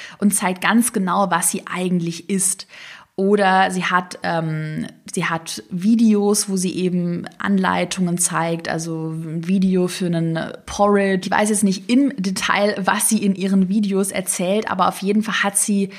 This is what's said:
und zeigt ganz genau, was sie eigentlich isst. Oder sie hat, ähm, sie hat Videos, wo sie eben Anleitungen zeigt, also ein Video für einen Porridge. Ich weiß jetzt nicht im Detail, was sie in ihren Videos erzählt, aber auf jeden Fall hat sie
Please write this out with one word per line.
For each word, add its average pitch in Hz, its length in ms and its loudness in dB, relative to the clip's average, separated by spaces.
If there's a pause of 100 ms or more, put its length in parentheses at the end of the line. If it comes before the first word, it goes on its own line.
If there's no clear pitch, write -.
(180)
und 202 160 2
zeigt 185 260 -2
ganz 226 320 2
genau, 190 380 0
was 175 200 2
sie - 160 -6
eigentlich 175 640 -2
isst. - 380 -2 (480)
Oder 190 560 4
sie 180 140 -2
hat, 185 380 -2
ähm, 156 640 -4 (260)
sie 170 140 -2
hat 165 440 -6
Videos, 208 760 4
wo 190 80 -2
sie 185 180 -2
eben 175 520 -2 (120)
Anleitungen 180 760 0
zeigt, 165 540 -2
also 160 400 -4
ein 160 360 -6
Video 185 400 2
für 180 200 -4
einen 165 320 0 (260)
Porridge. 196 600 2
Ich 190 40 -6
weiß 208 200 2
jetzt 208 120 2
nicht 190 280 0
im 262 260 4
Detail, 196 680 0
was 196 280 0
sie 214 120 2
in 196 120 2
ihren 190 340 2
Videos 196 440 0
erzählt, 190 580 -2
aber 185 180 2
auf - 140 -4
jeden 208 200 2
Fall - 200 -4
hat 202 160 0
sie 196 400 0